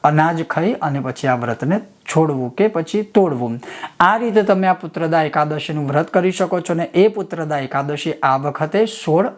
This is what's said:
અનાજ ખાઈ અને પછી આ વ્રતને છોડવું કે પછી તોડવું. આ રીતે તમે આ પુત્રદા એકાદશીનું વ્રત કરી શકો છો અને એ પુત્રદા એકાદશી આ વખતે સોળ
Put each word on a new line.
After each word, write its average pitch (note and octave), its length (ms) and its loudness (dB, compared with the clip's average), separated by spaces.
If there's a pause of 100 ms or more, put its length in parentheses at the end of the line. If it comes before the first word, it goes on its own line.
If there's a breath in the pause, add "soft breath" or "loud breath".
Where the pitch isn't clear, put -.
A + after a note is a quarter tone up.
અનાજ D#3 420 2
ખાઈ F3+ 260 -2
અને C#3 280 -4
પછી C3 280 -4
આ B2+ 80 2
વ્રતને A#2+ 440 -2 (360)
છોડવું C3+ 380 0
કે G#3 140 2
પછી G#3 340 -4
તોડવું. B2+ 580 0 (400 loud breath)
આ F#3+ 160 6
રીતે A3 260 2
તમે F#3+ 240 2
આ F#3 60 4
પુત્રદા E3 500 0
એકાદશીનું D3+ 680 -2
વ્રત D3 200 0
કરી F3+ 240 2
શકો F3+ 280 -2
છો F3 120 -4
અને E3 120 0
એ F#3+ 240 4
પુત્રદા E3 500 -4
એકાદશી C#3+ 540 -4
આ C3+ 240 2
વખતે D#3 500 0
સોળ F3+ 520 0